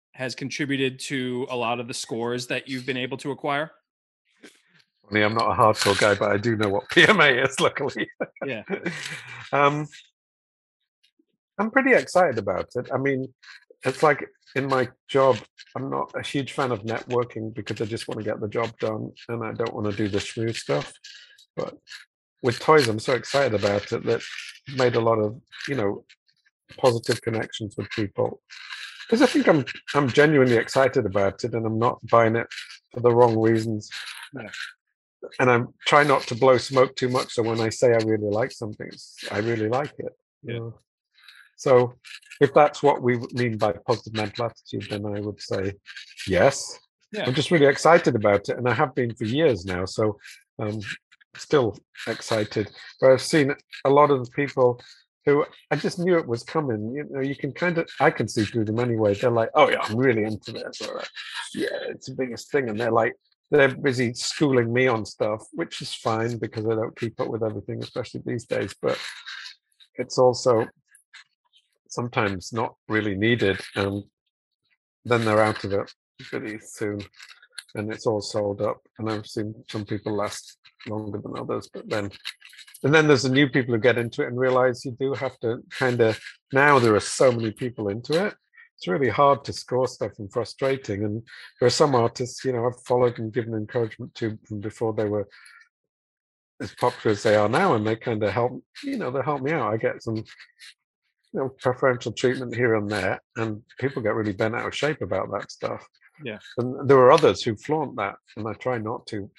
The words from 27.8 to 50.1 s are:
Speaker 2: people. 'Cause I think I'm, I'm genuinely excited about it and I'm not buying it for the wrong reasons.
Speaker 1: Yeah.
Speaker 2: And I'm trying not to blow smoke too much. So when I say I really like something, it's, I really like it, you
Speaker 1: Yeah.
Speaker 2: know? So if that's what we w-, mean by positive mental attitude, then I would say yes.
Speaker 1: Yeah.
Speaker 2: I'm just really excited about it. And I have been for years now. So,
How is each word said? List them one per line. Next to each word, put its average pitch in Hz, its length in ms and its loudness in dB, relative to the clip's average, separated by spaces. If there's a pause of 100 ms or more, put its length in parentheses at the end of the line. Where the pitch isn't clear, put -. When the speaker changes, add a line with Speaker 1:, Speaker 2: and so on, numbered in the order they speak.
Speaker 2:
people. 110 500 -4 (640)
'Cause 233 140 4
I - 60 8
think 285 200 2
I'm, 151 180 4 (280)
I'm 143 160 2
genuinely 135 480 6
excited 127 480 2
about 98 380 -2
it 117 100 -4
and 117 120 -4
I'm 110 120 -2
not 117 220 0 (100)
buying 113 260 6
it 117 120 -2 (440)
for 123 100 -8
the 120 120 6
wrong 117 260 6
reasons. 110 480 0 (460)
Speaker 1:
Yeah. 117 160 -12 (880)
Speaker 2:
And 127 100 4
I'm 123 240 2 (140)
trying 147 220 6
not 135 140 4
to - 120 -6
blow 127 220 6
smoke 131 400 2
too 131 100 -2
much. 127 260 -2
So 117 100 0
when 113 180 0
I 113 80 0
say 117 240 4
I 117 100 4
really 107 260 0
like 104 220 -2
something, - 360 -12
it's, - 300 -20 (140)
I 101 60 -4
really 110 320 -2
like 135 300 -4
it, - 120 -10 (320)
you 117 100 -10
Speaker 1:
Yeah. 117 60 -8
Speaker 2:
know? 117 200 -12 (760)
So 123 380 4 (480)
if 139 120 4
that's 147 300 4
what 143 180 4
we 123 120 2
w-, 120 200 -4
mean 120 240 -2
by 107 140 0 (160)
positive 113 280 -2
mental 107 300 -4
attitude, 110 440 -10
then 104 160 -6
I 104 160 -6
would 104 180 -6
say 98 360 -4 (520)
yes. 98 500 2 (360)
Speaker 1:
Yeah. - 120 -4
Speaker 2:
I'm 127 80 0
just 139 180 0
really 147 160 6
excited 156 480 6
about 104 340 2
it. - 80 -4
And 123 100 -2
I 120 60 2
have 135 220 0
been 120 200 -2
for - 80 -8
years 120 420 2
now. 92 200 -2
So, 107 340 -2 (400)